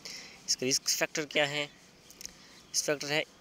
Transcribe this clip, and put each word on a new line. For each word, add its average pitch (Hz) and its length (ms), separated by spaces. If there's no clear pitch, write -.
इसका - 180
रिस्क 135 220
फैक्टर - 360
क्या 147 220
है? 147 180
रिस्क - 1200
फैक्टर 147 200
है, 147 180